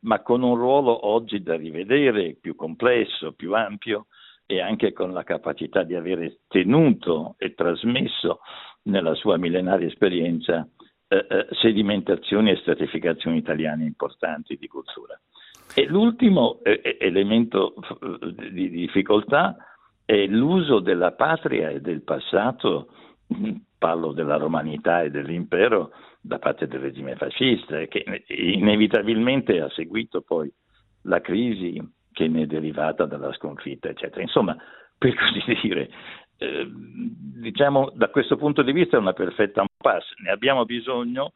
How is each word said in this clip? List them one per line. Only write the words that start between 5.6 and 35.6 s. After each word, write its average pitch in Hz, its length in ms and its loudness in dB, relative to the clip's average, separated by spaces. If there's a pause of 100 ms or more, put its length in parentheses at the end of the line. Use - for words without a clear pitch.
di 82 120 -6
avere 85 520 -4
tenuto 113 920 4
e - 160 -6
trasmesso 90 880 -2 (420)
nella 90 320 2
sua 92 220 2
millenaria 90 500 0
esperienza, 82 800 0 (400)
eh, 98 220 2
eh, 98 180 0 (140)
sedimentazioni 101 920 2
e 87 60 4
stratificazioni 80 800 -2
italiane 78 480 -2
importanti 76 720 -8
di - 100 -16
cultura. - 520 -16 (540)
E 143 140 2
l'ultimo, 196 760 4
eh, - 200 4
eh, - 160 -2
elemento 101 800 2
f-, - 540 -10 (180)
di, - 0 -
di 92 180 -4
difficoltà 104 840 2 (500)
è 101 200 4
l'uso 139 540 4
della 90 340 2
patria 139 560 0
e 71 100 -6
del 73 220 -6
passato, 95 880 -2 (880)
parlo 82 360 0
della 73 240 0
romanità 78 680 0
e 76 60 -2
dell'impero, 87 840 0 (300)
da - 180 -8
parte - 280 -4
del 65 120 -10
regime 67 360 -10
fascista, 78 640 -2
e 80 80 -6
che - 400 -8
inevitabilmente 107 1300 2
ha 71 120 -4
seguito 98 500 -6
poi 78 300 -4 (520)
la 90 180 0
crisi 95 600 -4 (300)
che 80 160 -2
ne 80 160 0
è - 20 -2
derivata 78 600 -2
dalla 71 280 -8
sconfitta, 71 560 -10
eccetera. 71 320 -10
Insomma, 98 340 0 (420)
per 127 180 2
così - 280 0
<laughs> 113 180 0